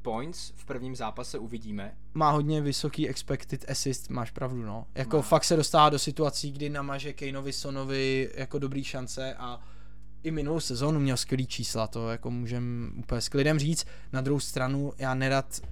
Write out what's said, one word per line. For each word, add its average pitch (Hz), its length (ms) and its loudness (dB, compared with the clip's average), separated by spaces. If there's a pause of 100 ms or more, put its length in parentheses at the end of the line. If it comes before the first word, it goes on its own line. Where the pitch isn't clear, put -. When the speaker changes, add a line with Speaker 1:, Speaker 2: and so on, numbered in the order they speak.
Speaker 1:
points, 123 540 -4
v - 80 -8
prvním 127 320 -6
zápase 117 420 -4
uvidíme. 107 560 -6 (200)
Speaker 2:
Má 151 160 6
hodně 151 300 4
vysoký 143 480 0
expected - 640 -4
assist, - 400 -2
máš 123 200 -2
pravdu, 127 320 -4
no. 110 320 -6
Jako 131 220 2
Speaker 1:
Má. 143 60 6
Speaker 2:
fakt 160 220 6
se 170 120 6
dostává 151 340 8
do 143 80 2
situací, 147 540 0
kdy 143 180 -4
namaže 139 420 -4
Kaneovi, 139 400 -4
Sonovi 135 840 0
jako 139 220 -2
dobrý 135 260 -2
šance 131 500 -6
a 123 260 -8 (640)
i 160 80 -2
minulou 156 300 0
sezónu 143 400 2
měl 135 160 4
skvělý 131 300 0
čísla, 113 400 -2
to 113 240 -2
jako 117 200 -4
můžem 120 680 -2
úplně 120 220 0
s - 80 -2
klidem 147 300 4
říct. 156 260 2 (280)
Na 131 80 0
druhou 139 200 2
stranu, 139 580 0
já 131 160 0
nerad 135 460 2 (120)